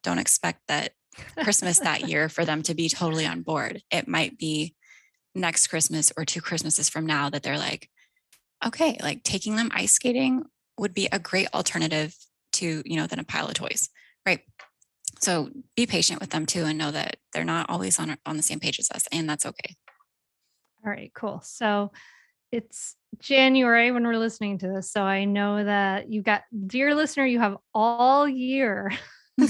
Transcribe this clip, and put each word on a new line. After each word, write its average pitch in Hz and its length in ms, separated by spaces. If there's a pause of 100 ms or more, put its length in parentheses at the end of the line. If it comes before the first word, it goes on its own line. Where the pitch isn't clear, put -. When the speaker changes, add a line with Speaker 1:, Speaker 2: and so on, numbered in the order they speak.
Speaker 1:
don't 175 160
expect - 480
that 147 240 (520)
Christmas 180 360
that - 220
Speaker 2:
<laughs> 165 80
Speaker 1:
year 156 200
for 170 140
them 156 200
to 165 100
be 160 160
totally 160 360
on 160 160
board. 160 500
It - 160
might 165 300
be 156 380 (600)
next 175 320
Christmas 160 500
or 160 80
two - 160
Christmases 160 480
from 160 160
now 147 240
that 143 140
they're 143 160
like, - 300 (760)
"Okay, 311 360
like, - 220
taking 214 320
them 226 180
ice 185 200
skating 254 500 (360)
would 196 140
be 190 180
a 196 80
great - 340
alternative 160 640 (360)
to, 160 340
you 165 120
know, 156 100
than - 120
a - 40
pile - 240
of - 80
toys," - 340 (360)
right? 180 160 (800)
So 170 300 (260)
be 240 120
patient 147 320
with - 120
them 156 140
too 170 200
and 156 120
know 156 140
that - 260 (140)
they're 165 140
not 165 240
always 185 300
on, 156 260
on 156 120
the 151 60
same 160 160
page 170 200
as - 120
us, - 200
and 160 180
that's 151 160
okay. - 300 (1080)
Speaker 2:
All 208 60
right, - 240
cool. - 280
So 208 480 (600)
it's - 440 (240)
January 262 720
when 240 140
we're 233 120
listening 214 420
to 190 80
this. 190 240
So 208 100
I 196 240
know 202 380
that 202 480
you 214 100
got, 208 220 (240)
dear 269 260
listener, 294 320
you 240 140
have 202 180 (160)
all 240 540
year 254 640 (260)
<laughs> - 220 (100)